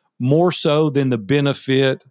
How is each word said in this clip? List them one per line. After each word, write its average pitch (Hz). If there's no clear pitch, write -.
more 156
so 156
than 135
the 127
benefit 135